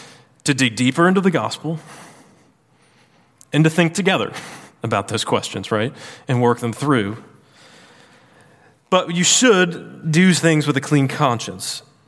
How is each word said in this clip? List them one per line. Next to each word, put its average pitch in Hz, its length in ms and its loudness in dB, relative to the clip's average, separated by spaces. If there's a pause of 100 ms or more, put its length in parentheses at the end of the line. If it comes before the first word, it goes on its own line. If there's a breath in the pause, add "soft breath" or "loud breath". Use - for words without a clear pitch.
(440 loud breath)
to 147 100 0
dig 123 220 0
deeper 131 300 2
into 190 140 4
the 185 100 2
gospel 151 480 -4 (1700 loud breath)
and 151 120 4
to 160 60 4
think 165 240 0
together 175 380 -2 (500 loud breath)
about 110 260 -2
those 113 160 -4
questions, 107 460 -4
right? 113 240 -2 (320 loud breath)
And 123 160 0
work 120 160 2
them 117 140 -6
through. 113 500 -2 (1700 soft breath)
But 185 240 0
you 175 100 0
should 185 840 2
do 175 240 6
things 156 320 2
with 139 100 0
a 139 40 -2
clean 139 280 0
conscience. 117 760 -4 (260)